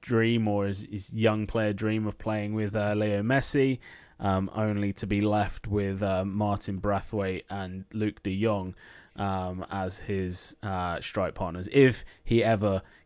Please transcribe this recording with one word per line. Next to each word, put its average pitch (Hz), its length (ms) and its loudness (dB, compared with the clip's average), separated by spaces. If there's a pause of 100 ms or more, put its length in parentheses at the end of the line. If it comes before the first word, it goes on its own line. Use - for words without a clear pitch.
dream 113 480 2
or 101 180 2
his, 101 240 -4
his 98 240 -8
young 107 340 2
player 107 240 2
dream 107 340 0
of 104 120 -6
playing 107 360 -2
with, 104 220 -2
uh, 104 200 0
Leo 104 260 2
Messi, 135 560 2 (420)
um, 95 340 2
only 104 400 0
to - 140 -6
be 101 120 2
left 104 480 0
with, 98 340 0
uh, 95 220 0
Martin 101 540 -2
Braithwaite 98 720 -2
and 95 420 -8
Luke 107 300 -2
de 98 180 -2
Jong, 101 340 0 (420)
um, 92 560 -4
as 95 280 -4
his, 92 600 -4
uh, 90 380 -4
strike - 340 -2
partners, 90 380 -6
if 131 320 6 (180)
he 113 220 4
ever 101 380 2 (240)